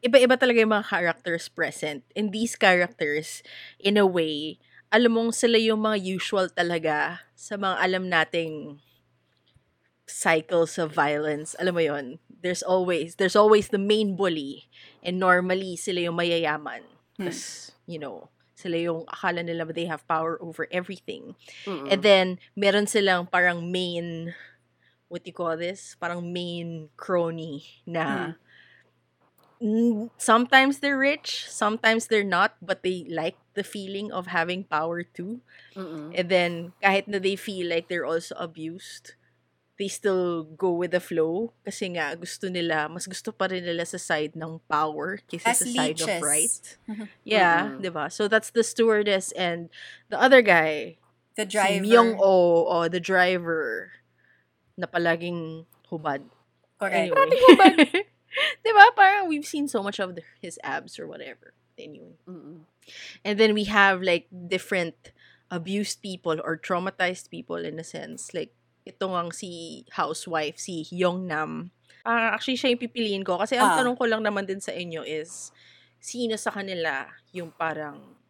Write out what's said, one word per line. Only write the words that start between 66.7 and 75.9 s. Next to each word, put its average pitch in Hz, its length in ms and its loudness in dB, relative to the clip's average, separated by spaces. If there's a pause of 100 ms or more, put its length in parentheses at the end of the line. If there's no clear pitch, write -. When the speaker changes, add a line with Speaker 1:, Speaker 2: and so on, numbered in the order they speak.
Speaker 1:
people 170 300 -12
in 165 180 -8
a 160 100 -12
sense. - 460 -14
Like, 160 200 -8 (320)
ito - 180 -12
ngang 175 300 -4
si 185 180 -12 (400)
housewife, 160 720 -6
si 165 260 -10
Yong 180 400 -2
Nam. 160 460 -6 (320)
Ah, 226 320 0
actually, 254 200 -4
siya 247 200 0
yung 240 80 -10
pipiliin 220 400 -4
ko. 180 160 -2
Kasi 226 160 -2
ang 214 160 4
Speaker 2:
Ah. - 80 2
Speaker 1:
tanong 247 160 0
ko 254 80 -2
lang 220 160 0
naman 208 240 -2
din 196 160 -6
sa - 100 -10
inyo 170 320 -8
is, 151 540 -10 (420)